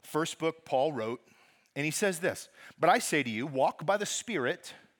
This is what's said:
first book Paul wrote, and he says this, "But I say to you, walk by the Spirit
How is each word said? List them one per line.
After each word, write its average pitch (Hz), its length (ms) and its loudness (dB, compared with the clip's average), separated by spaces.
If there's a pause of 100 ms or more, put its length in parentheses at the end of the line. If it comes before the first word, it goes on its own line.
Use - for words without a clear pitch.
first - 380 -2
book 160 240 -2
Paul 143 300 2
wrote, 117 280 -4 (540)
and 143 80 -2
he 156 80 0
says 185 280 0
this, 165 280 -4 (320)
"But 160 100 6
I 220 100 8
say 160 220 2
to 123 80 0
you, 110 160 -2
walk 151 400 0
by 196 120 2
the 208 80 -2
Spirit 170 680 -4 (260)